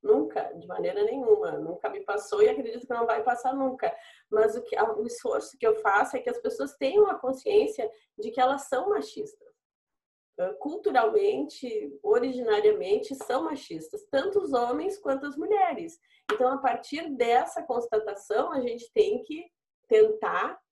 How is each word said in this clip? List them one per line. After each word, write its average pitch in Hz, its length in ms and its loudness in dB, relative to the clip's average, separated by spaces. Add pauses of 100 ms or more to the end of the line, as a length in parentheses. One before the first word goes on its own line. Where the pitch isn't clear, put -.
Nunca, - 500 2
de 170 140 -16
maneira 180 360 -2
nenhuma. 220 500 2
Nunca 160 360 -6
me - 120 -10
passou 208 400 -2
e 220 60 8
acredito 240 380 -2
que 247 80 -4
não 233 140 0
vai 220 160 0
passar 254 320 -2
nunca. 254 380 -2 (360)
Mas 214 260 2
o 240 60 -6
que, - 140 -6
a, 220 180 2
o 233 120 -4
esforço - 520 -6
que - 80 -2
eu 214 120 6
faço 208 380 2
é 247 40 -2
que 247 100 -4
as 240 80 -6
pessoas - 400 -6
tenham 392 300 4
a 370 80 -2
consciência - 760 0 (260)
de 233 120 -8
que 240 100 -6
elas 269 300 2
são 311 200 -2
machistas. - 580 -6 (920)
Ah, 185 200 -2
culturalmente, 262 1400 0
originariamente, 427 1120 2
são 277 300 -4
machistas, 170 680 -10
tanto 392 280 2
os 302 140 -2
homens 277 460 -2
quanto 269 260 -2
as 285 100 -8
mulheres. 339 640 0 (320)
Então, 254 220 2
a 262 60 -4
partir 269 500 -4
dessa 240 540 0
constatação, 233 880 -2
a 277 100 -2
gente 240 320 -6
tem 220 300 2
que 320 260 -12 (380)
tentar 220 720 2 (120)